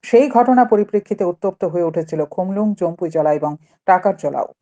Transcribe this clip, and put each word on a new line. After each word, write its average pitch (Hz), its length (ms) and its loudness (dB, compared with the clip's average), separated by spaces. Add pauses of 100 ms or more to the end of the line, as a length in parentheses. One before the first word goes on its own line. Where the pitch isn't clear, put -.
সেই 254 220 4 (100)
ঘটনা 247 260 4 (100)
পরিপ্রেক্ষিতে 208 520 -2
উত্তপ্ত 180 400 -4
হয়ে 170 260 -2
উঠেছিল 160 300 -6 (140)
খুমলুং, 196 320 -4 (140)
জম্পুইজলা 165 580 -2
এবং 151 140 -4 (360)
টাকারজলাও। 185 600 0 (140)